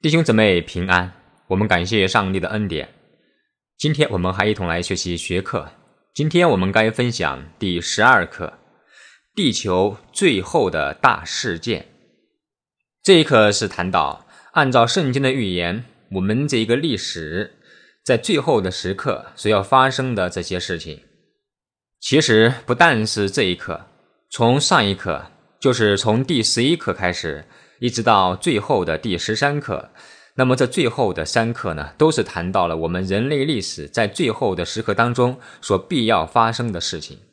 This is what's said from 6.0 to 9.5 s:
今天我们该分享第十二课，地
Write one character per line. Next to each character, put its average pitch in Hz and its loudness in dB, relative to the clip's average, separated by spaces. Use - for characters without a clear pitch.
今 156 -2
天 175 4
我 117 4
们 95 0
该 110 2
分 120 -2
享 69 -4
第 87 -2
十 - -4
二 113 6
课， - -12
地 165 2